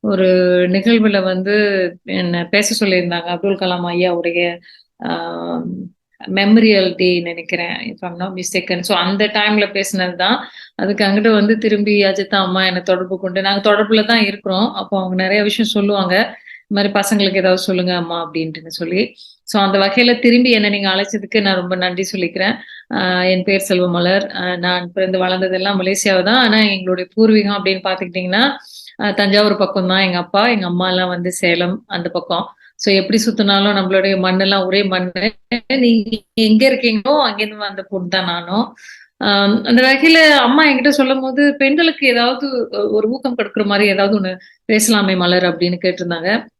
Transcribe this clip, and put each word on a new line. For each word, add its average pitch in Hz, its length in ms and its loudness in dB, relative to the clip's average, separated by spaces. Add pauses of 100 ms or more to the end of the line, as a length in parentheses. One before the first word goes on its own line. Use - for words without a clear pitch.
ஒரு 190 260 0 (440)
நிகழ்வுல 208 520 2
வந்து 185 800 -2
என்ன 175 460 -4
பேச 208 360 0
சொல்லியிருந்தாங்க, 175 360 0
அப்துல் 175 360 -4
கலாம் 180 280 -2
ஐயாவுடைய, 175 720 -2 (460)
ஆ, 170 580 -6 (640)
மெமோரியல் 196 680 4
டே 180 260 0
நினைக்கிறேன், 170 560 -8
if - 240 -12
I'm 175 180 -12
not 185 200 -8
mistaken. 180 420 -6
So 180 160 -2
அந்த 196 300 0
டைம்ல 208 580 0
பேசினதுதான். 180 520 -2 (380)
அதுக்கு 202 300 -2
அங்கிட்டு 208 280 2
வந்து 214 260 4
திரும்பி 208 460 2
அஜிதா 196 300 -2
அம்மா 185 320 0
என்னை 180 160 -2
தொடர்பு 185 380 -2
கொண்டு, 190 200 -4
நாங்க 196 320 0
தொடர்புல 214 320 2
தான் 220 200 2
இருக்கிறோம், 196 480 -2
அப்போ 190 260 -6
அவங்க 185 240 -2
நிறைய 202 200 2
விஷயம் 214 280 -2
சொல்லுவாங்க, 202 680 0 (280)
இந்த 202 240 -2
மாதிரி - 20 -12
"பசங்களுக்கு 202 440 0
ஏதாவது 185 260 2
சொல்லுங்க 180 340 -2
அம்மா" 170 340 -6
அப்படின்ட்டுன்னு 160 360 -8
சொல்லி. 175 500 -4 (260)
So 208 200 0
அந்த 196 160 0
வகையில 240 400 2
திரும்பி 240 320 4
என்னை 208 200 2
நீங்க 202 180 -2
அழைச்சதுக்கு 202 520 -2
நான் 196 140 0
ரொம்ப 180 220 -4
நன்றி 185 360 -4
சொல்லிக்கிறேன். 185 420 -4 (360)
ஆ, 185 340 0
என் 185 180 0
பேர் 196 160 0
செல்வமலர். 180 760 0
ஆ, 180 220 -6
நான் 175 360 -4
பிறந்து 185 320 -2
வளர்ந்ததெல்லாம் 185 560 -2
மலேசியாவை 190 420 0
தான். 208 120 2
ஆனா 226 240 4
எங்களுடைய 185 560 -2
பூர்வீகம் 208 460 4
அப்படின்னு 190 240 -2
பாத்துக்கிட்டீங்கன்னா, 185 680 -2 (520)
ஆ, 208 80 -2
தஞ்சாவூர் 202 460 2
பக்கம் 190 320 -2
தான் 190 120 2
எங்க 180 180 0
அப்பா, 202 300 0
எங்க 208 180 0
அம்மா 180 220 -2
எல்லாம் 185 200 0
வந்து 175 240 -4
சேலம் 175 540 -2
அந்த 175 220 -6
பக்கம். 175 380 -4 (300)
So 202 180 0
எப்படி 202 320 0
சுத்தினாலும் 202 500 2
நம்மளுடைய 190 420 0
மண்ணெல்லாம் 190 480 0
ஒரே 196 180 0
மண்ணு. 185 500 -4 (320)
நீங்க 226 540 0 (140)
எங்க 220 340 4
இருக்கீங்களோ 254 540 2
அங்கிருந்து 214 360 -4
வந்த 196 240 -10
பொண்ணு 185 260 -8
தான் 185 160 -2
நானும். 175 500 -4 (420)
ஆம், 202 480 2
அந்த 240 180 4
வகையில 302 540 6
அம்மா 277 320 4
என்கிட்ட 262 200 2
சொல்லும் 269 320 2
போது, 277 360 2
"பெண்களுக்கு 294 500 2
ஏதாவது 247 640 0
ஒரு 214 380 -2
ஊக்கம் 254 280 -4
கொடுக்குற 214 280 -2
மாதிரி 202 240 2
ஏதாவது 202 320 2
ஒண்ணு 185 160 -6 (360)
பேசலாமே 208 440 2
மலர்" 180 280 2
அப்படின்னு 175 380 -2
கேட்டிருந்தாங்க. 180 640 -2 (140)